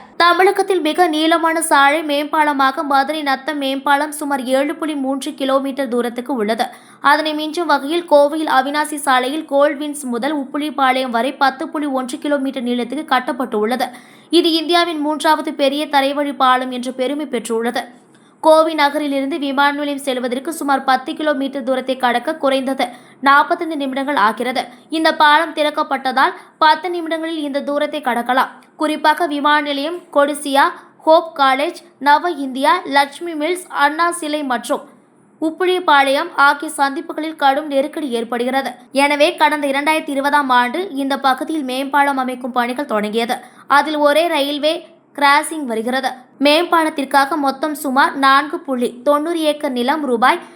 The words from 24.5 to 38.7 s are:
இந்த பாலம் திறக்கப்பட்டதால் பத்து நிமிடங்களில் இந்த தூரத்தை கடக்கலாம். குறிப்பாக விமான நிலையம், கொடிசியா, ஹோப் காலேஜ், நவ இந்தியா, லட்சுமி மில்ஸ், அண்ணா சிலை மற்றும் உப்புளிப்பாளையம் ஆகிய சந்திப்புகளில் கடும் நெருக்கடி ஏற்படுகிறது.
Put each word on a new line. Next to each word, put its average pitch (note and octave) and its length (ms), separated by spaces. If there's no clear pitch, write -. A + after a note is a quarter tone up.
இந்த D#4+ 260
பாலம் D#4 380
திறக்கப்பட்டதால் D4 800
பத்து D#4 300
நிமிடங்களில் E4 480
இந்த C#4+ 260
தூரத்தை D4 380
கடக்கலாம். B3 460
குறிப்பாக D4+ 480
விமான D4 360
நிலையம், D4 360
கொடிசியா, C#4+ 500
ஹோப் E4 340
காலேஜ், C#4 360
நவ D4 320
இந்தியா, C#4 540
லட்சுமி C#4+ 480
மில்ஸ், E4+ 340
அண்ணா D#4 440
சிலை D4+ 320
மற்றும் B3+ 380
உப்புளிப்பாளையம் D#4+ 920
ஆகிய C#4+ 420
சந்திப்புகளில் D#4 580
கடும் C#4+ 320
நெருக்கடி D4 420
ஏற்படுகிறது. B3 600